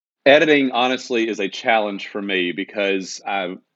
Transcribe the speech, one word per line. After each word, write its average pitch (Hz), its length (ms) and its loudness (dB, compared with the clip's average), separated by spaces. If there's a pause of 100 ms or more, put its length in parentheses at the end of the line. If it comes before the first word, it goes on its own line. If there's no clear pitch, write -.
(260)
Editing, 143 460 6
honestly, 123 560 -2
is 101 120 -4
a 98 80 -2
challenge 104 600 -2
for 107 120 -8
me 92 320 -2
because 98 760 -4
I 98 300 -4 (200)